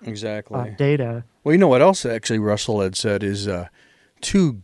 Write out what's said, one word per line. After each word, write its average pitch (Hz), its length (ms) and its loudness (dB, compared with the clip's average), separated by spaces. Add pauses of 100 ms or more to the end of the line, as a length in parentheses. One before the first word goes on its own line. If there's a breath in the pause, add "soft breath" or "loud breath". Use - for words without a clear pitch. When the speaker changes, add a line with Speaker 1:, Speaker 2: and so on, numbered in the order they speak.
Speaker 1:
Exactly. 107 580 -10
Speaker 2:
uh, 120 60 -6 (120)
data. 131 460 -2 (200)
Speaker 1:
Well, 147 100 2
you 175 60 6
know 190 100 6
what 127 120 6
else 185 240 4
actually 113 340 -2
Russell 104 420 0
had 95 160 -2
said 101 260 -2
is, 101 240 -4
uh, 90 200 -6 (520 soft breath)
two 147 440 0